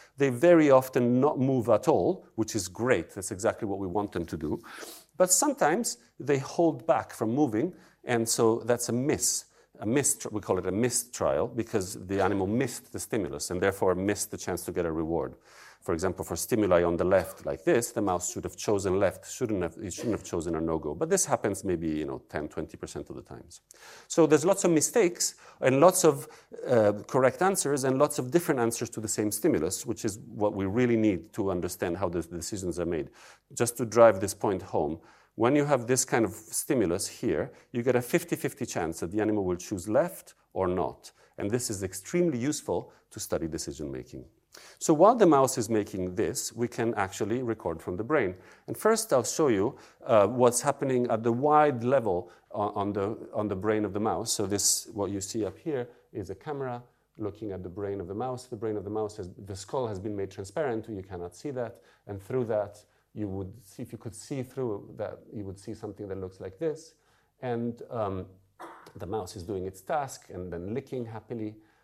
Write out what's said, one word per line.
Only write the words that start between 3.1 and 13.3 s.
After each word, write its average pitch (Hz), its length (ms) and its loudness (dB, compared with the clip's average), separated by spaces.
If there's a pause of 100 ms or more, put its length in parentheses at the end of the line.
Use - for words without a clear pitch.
exactly 104 360 -2
what 98 120 -4
we 98 80 -4
want 98 260 -2
them 85 140 -4
to 87 100 -8
do. 76 240 -4 (560)
But 180 140 4
sometimes 226 680 2 (220)
they 139 180 2
hold 147 500 0
back 131 240 0
from 113 220 -2
moving, 139 400 2 (320)
and 117 240 0
so 113 300 4
that's 117 280 0
a 117 60 0
miss. 127 520 0 (340)
A 107 60 -8
missed, 123 460 0
we 107 100 -4
call 92 160 0
it 90 80 -2
a 92 60 -2
missed 120 420 0
trial 80 340 2
because 110 600 -4
the 98 120 -2
animal 95 280 2
missed 120 440 -4
the 98 80 -8
stimulus 82 520 -4